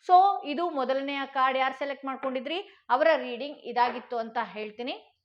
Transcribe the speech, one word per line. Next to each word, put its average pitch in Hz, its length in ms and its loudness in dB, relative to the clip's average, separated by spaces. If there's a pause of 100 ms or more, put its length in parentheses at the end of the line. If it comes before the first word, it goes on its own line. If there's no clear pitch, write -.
So, 381 380 6
ಇದು 330 240 -2
ಮೊದಲನೆಯ 277 540 -2
ಕಾರ್ಡ್. 262 340 0
ಯಾರು 262 200 -2
ಸೆಲೆಕ್ಟ್ 277 260 -6
ಮಾಡ್ಕೊಂಡಿದ್ರಿ 262 540 -6 (300)
ಅವರ 269 180 4 (100)
ರೀಡಿಂಗ್ 254 420 -6
ಇದಾಗಿತ್ತು 240 580 -2
ಅಂತ 226 260 -6
ಹೇಳ್ತೀನಿ. 220 840 -10